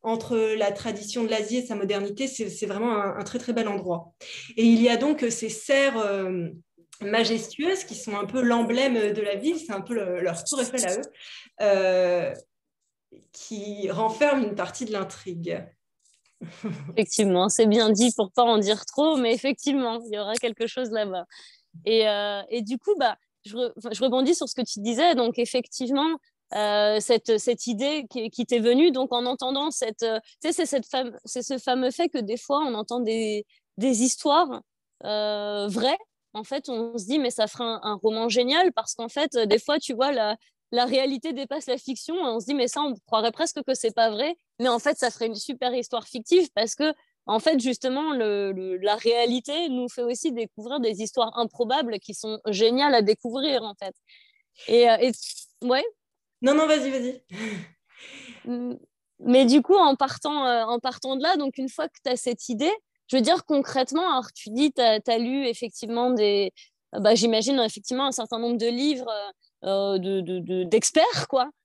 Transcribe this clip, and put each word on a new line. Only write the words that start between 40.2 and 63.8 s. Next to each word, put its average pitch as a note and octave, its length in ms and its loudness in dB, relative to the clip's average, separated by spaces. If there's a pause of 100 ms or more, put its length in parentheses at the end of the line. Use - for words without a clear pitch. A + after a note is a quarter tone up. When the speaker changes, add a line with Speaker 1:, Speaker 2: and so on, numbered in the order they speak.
Speaker 2:
la B3 140 2
réalité C4+ 480 0
dépasse C#4 320 -6
la C4 100 -2
fiction C4 380 -8
et F4 140 -2
on A3+ 120 -2
se F3+ 60 -10
dit, C#4+ 80 -2
mais B3+ 140 2
ça, C#4+ 120 -6
on C#4+ 140 -2 (120)
croirait A3 260 0
presque D4+ 300 -4
que C4 120 0
c'est A3 200 -2
pas A3+ 140 4
vrai. C4+ 300 -2 (220)
Mais B3+ 80 2
en A#3+ 100 2
fait, D4 180 0
ça A#3+ 140 0
ferait A#3 160 -6
une A3+ 80 -4
super B3 400 -6
histoire A#3+ 320 -4
fictive D#4+ 480 2
parce G#3 200 -2
que, D4+ 200 0 (340)
en G#3+ 120 2
fait, D#4+ 180 2
justement, C4 540 -2
le, G3+ 400 0
le, F#3 240 -6
la G3+ 180 0
réalité A#3+ 720 0
nous B3 200 -2
fait A#3+ 160 -6
aussi B3 260 -2
découvrir A#3 480 -8
des A3 240 -2
histoires A3+ 340 -2
improbables A#3 640 -2
qui G3 160 -14
sont A3 320 -8
géniales A#3 480 4
à A3+ 80 6
découvrir, A#3+ 600 0
en G#3 100 -12
fait. G3 220 -12 (720)
Et, A#3+ 200 8
euh, A3+ 120 8
et, B3 100 6 (560)
ouais. C4 180 2 (560)
Speaker 1:
Non, C4 140 4
non, D#4 140 4
vas-y, C#4+ 200 2
vas-y. C4 340 -4 (1200)
Speaker 2:
Mm. B3 300 -6 (500)
Mais B3+ 200 8
du C4 160 8
coup, F#4 140 4
en D#4+ 220 6
partant, C#4+ 500 -2
euh, A#3 200 2
en A#3+ 120 0
partant C4 380 -4
de C4 80 -2
là, F4+ 120 4
donc C#4 220 -2
une C4 100 -4
fois - 200 -6
que - 160 -16
t'as B3+ 100 0
cette A#3+ 340 -4
idée, C4 240 0 (360)
je B3+ 80 0
veux B3+ 60 4
dire D#4+ 220 2
concrètement, C#4 640 0